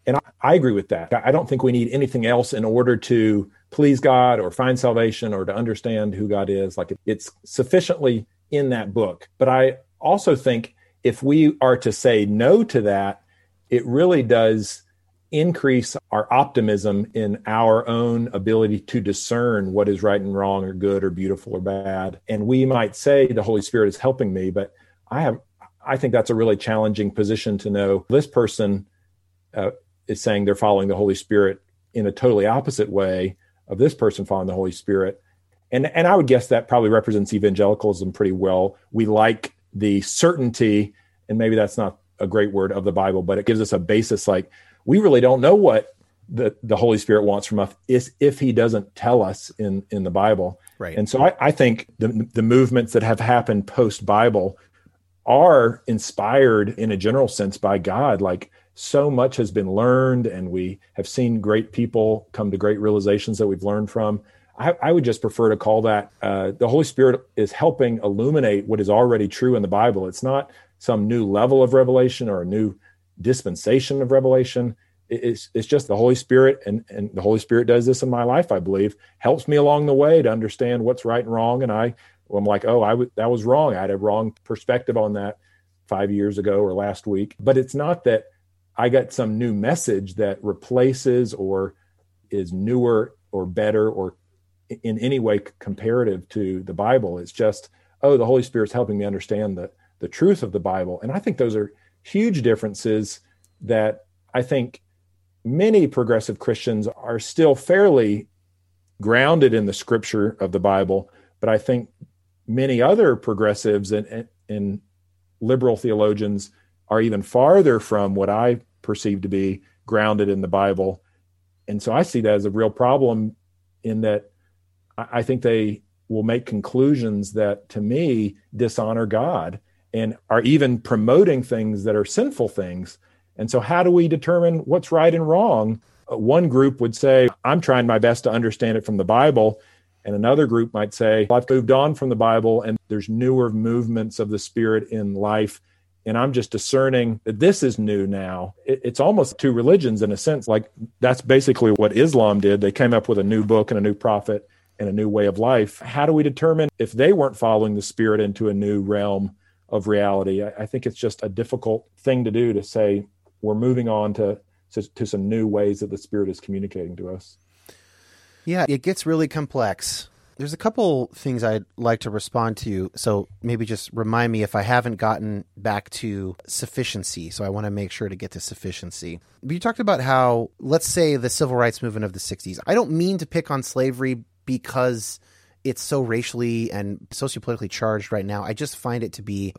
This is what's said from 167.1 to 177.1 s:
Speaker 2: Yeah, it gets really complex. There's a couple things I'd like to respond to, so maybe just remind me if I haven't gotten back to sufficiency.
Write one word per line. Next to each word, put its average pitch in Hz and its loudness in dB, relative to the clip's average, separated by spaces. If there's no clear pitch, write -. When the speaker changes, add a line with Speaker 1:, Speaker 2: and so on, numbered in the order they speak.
Speaker 2:
Yeah, 175 -2
it 139 -2
gets - -4
really 160 0
complex. - -6
There's 143 -10
a 165 -10
couple 196 -2
things 127 -6
I'd 107 -2
like 117 -2
to - -10
respond 110 -4
to, 95 -6
so 104 -2
maybe 117 -4
just 107 -10
remind 113 -2
me 107 -2
if 101 -4
I 104 -2
haven't 120 -2
gotten 107 -4
back 104 -6
to 98 -10
sufficiency. - -8